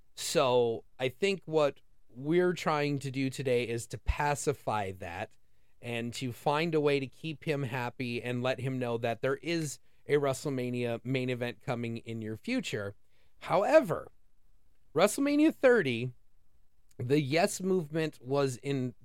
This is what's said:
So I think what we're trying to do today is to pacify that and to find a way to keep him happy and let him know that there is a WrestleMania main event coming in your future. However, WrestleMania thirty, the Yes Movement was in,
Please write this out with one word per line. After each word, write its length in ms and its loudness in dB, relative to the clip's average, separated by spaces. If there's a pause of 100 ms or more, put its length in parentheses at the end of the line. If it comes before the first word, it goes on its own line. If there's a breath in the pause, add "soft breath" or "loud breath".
(140)
So 720 2 (140)
I 100 -2
think 360 -2
what 360 2 (340)
we're 380 2
trying 460 0
to 120 -8
do 200 -2
today 340 0
is 220 -6
to 120 -12
pacify 1000 -2
that 320 -8 (500)
and 320 -6
to 200 -6
find 420 0
a 60 2
way 200 4
to 60 -6
keep 380 -10
him 180 -2
happy 600 -4
and 200 -4
let 180 0
him 180 -4
know 200 -2
that 240 -2
there 140 0
is 420 -4 (280)
a 80 0
WrestleMania 920 -2
main 260 -2
event 340 -4
coming 340 -4
in 220 -10
your 160 -6
future. 580 -4 (460)
However, 680 4 (880)
WrestleMania 600 4
thirty, 560 4 (880)
the 220 2
Yes 400 0
Movement 600 -2
was 440 0
in, 300 -2 (100)